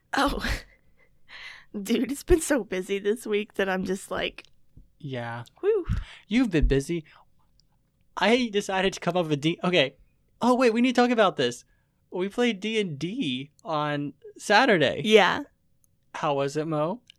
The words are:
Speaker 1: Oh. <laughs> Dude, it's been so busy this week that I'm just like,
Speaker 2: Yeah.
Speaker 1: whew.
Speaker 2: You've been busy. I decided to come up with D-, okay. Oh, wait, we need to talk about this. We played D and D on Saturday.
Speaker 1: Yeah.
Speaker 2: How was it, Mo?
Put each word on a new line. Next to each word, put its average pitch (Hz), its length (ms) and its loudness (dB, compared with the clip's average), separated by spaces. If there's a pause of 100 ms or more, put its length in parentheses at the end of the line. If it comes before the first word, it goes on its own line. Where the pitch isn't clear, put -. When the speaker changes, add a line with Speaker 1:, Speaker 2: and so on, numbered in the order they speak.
(180)
Speaker 1:
Oh. 277 260 -2 (720)
<laughs> - 640 -18
Dude, 220 320 -2
it's 285 120 -10
been 330 180 4
so 269 220 0
busy 190 340 -6
this 202 300 -4
week 208 260 -4
that 196 160 -2
I'm 185 160 -2
just 185 240 -6
like, - 360 -8 (520)
Speaker 2:
Yeah. 117 460 -10 (160)
Speaker 1:
whew. 392 260 0 (420)
Speaker 2:
You've 233 220 0
been 151 180 2
busy. 139 360 0 (1120)
I 233 340 2
decided 190 420 0
to - 60 -12
come 170 160 -2
up 175 120 0
with 147 140 0
D-, 165 220 -2
okay. 175 320 2 (460)
Oh, 247 140 4
wait, 240 180 4
we 240 80 2
need 247 140 2
to 247 80 4
talk 247 80 2
about 202 260 2
this. 123 280 -2 (440)
We 190 200 -6
played 233 320 -2
D 220 200 -2
and 165 160 -4
D 147 540 -6 (120)
on 147 500 -4 (260)
Saturday. 196 680 4
Speaker 1:
Yeah. 202 380 6 (720)
Speaker 2:
How 151 180 -2
was 139 240 -2
it, 156 80 -4
Mo? 160 360 -2 (180)